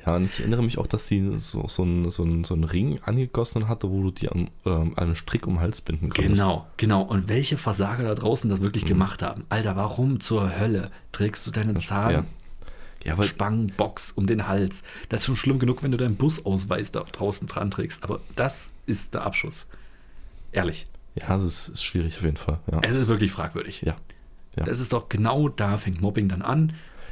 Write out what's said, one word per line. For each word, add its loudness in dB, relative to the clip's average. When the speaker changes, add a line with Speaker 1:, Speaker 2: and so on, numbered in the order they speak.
Speaker 1:
ja, 4
und 4
ich -2
erinnere 2
mich 0
auch, 0
dass -2
die 2
so, -4
so 0
einen, 2
so 0
einen, 2
so -2
einen 2
Ring 0
angegossen 0
hatte, 0
wo 2
du 2
die -2
an, 0
ähm, 2
einen 2
Strick -2
um 2
den 2
Hals 0
binden -2
konntest. 2
Speaker 2:
Genau, 2
genau. 4
Und 0
welche 2
Versager 0
da 0
draußen 2
das 2
wirklich 2
Speaker 1:
Mhm. 2
Speaker 2:
gemacht 4
haben. -4
Alter, 2
warum 0
zur 2
Hölle 2
trägst -2
du -8
deine 0
Speaker 1:
Das, -2
Speaker 2:
Zahn- 2
Speaker 1:
ja. 2
Ja, -2
weil 4
Speaker 2:
Spangenbox 0
um 2
den 2
Hals? 0
Das -2
ist -2
schon 2
schlimm 4
genug, 2
wenn 2
du 4
deinen 2
Busausweis 0
da -2
draußen -4
dran -2
trägst. -4
Aber -4
das -4
ist -2
der -2
Abschuss. -4
Ehrlich. -2
Speaker 1:
Ja, 0
es 2
ist, 0
ist -6
schwierig -2
auf -4
jeden 2
Fall. -2
Ja, 0
Speaker 2:
Es 4
ist 4
Speaker 1:
es 4
Speaker 2:
wirklich 4
fragwürdig. -6
Speaker 1:
Ja. 0
Ja. 0
Speaker 2:
Das -2
ist -6
doch 0
genau 4
da 0
fängt -2
Mobbing 4
dann 0
an. 4